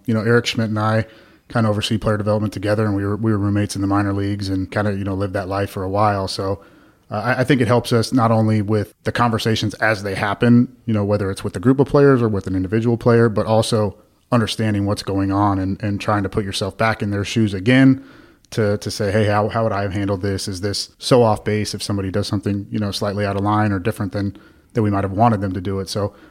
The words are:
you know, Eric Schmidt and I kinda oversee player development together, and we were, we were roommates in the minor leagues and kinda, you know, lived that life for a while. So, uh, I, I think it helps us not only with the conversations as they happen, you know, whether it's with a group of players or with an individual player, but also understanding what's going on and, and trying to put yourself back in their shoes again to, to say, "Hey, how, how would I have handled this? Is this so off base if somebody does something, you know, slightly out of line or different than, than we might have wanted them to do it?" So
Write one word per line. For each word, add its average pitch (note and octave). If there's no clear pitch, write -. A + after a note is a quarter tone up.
you A#2
know, A2
Eric A#2
Schmidt A2+
and G#2+
I A2
kinda A2+
oversee G#2+
player G#2+
development G#2
together, G#2
and G#2
we G2
were, G2+
we A2
were G#2
roommates G2+
in G2
the G2
minor G2+
leagues G2+
and F#2+
kinda, G#2
you G2
know, F#2+
lived F#2+
that F#2+
life G2
for G2+
a F#2
while. G2+
So, G2
uh, G#2+
I, A#2+
I C3
think C3+
it A#2+
helps A#2+
us A2+
not A#2
only A2
with G2+
the A2
conversations A2
as A2
they G2+
happen, A#2+
you A#2
know, G#2
whether G2+
it's -
with G2+
a F2+
group C3
of C3+
players C#3
or A2+
with G2
an F#2+
individual A2
player, A#2
but G#2
also A2
understanding G#2+
what's G2+
going G2
on G2
and, F#2+
and G2+
trying G#2
to F#2+
put G#2+
yourself G2
back A2+
in G2+
their G2+
shoes A2
again C3
to, G#2
to -
say, G2+
"Hey, G#2+
how, G#2
how A2+
would A2
I G2
have G2+
handled G2
this? G2
Is F#2
this G2+
so B2+
off G#2+
base G#2+
if G2+
somebody G2
does G2+
something, G2+
you A2+
know, G2+
slightly G#2
out G2
of G2
line G#2+
or F#2+
different G#2
than, G2+
than A2+
we G#2
might G2
have G2
wanted G#2+
them G2
to F#2+
do G2
it?" F#2
So G#2